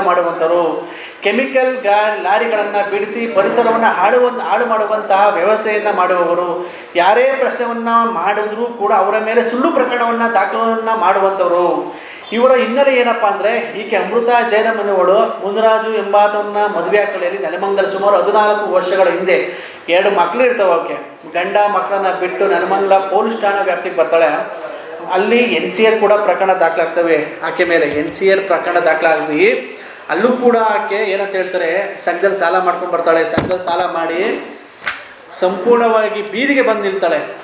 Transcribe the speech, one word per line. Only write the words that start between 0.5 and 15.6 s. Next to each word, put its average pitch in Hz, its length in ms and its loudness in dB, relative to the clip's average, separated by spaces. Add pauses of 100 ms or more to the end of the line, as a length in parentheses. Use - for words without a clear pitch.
ಕೆಮಿಕಲ್ 254 520 0
ಗಾ-, 208 460 0
ಲಾರಿಗಳನ್ನ 208 540 0 (160)
ಬಿಡಿಸಿ 220 360 -4
ಪರಿಸರವನ್ನ 226 580 2
ಹಾಳುವ-, 233 560 2
ಹಾಳು 202 240 0
ಮಾಡುವಂತಹ 208 720 2
ವ್ಯವಸ್ಥೆಯನ್ನ 214 600 0
ಮಾಡುವವರು, 175 720 0 (260)
ಯಾರೇ 233 440 4
ಪ್ರಶ್ನೆವನ್ನ 233 500 -2 (140)
ಮಾಡಿದ್ರೂ 208 640 -2
ಕೂಡ 233 280 -2
ಅವರ 202 260 2
ಮೇಲೆ 220 240 0
ಸುಳ್ಳು 247 280 0
ಪ್ರಕರಣವನ್ನ 240 500 0 (120)
ದಾಖಲನ್ನ 226 560 0 (100)
ಮಾಡುವಂತವರು. 180 960 0 (360)
ಇವರ 240 200 4
ಹಿನ್ನೆಲೆ 254 440 2
ಏನಪ್ಪಾ 233 320 2
ಅಂದ್ರೆ 202 520 -2
ಈಕೆ 220 160 -4
ಅಮೃತ 233 560 0
ಜಯರಾಮ್ 226 260 2
ಅನ್ನುವಳು 196 420 2
ಮುನಿರಾಜು 220 720 0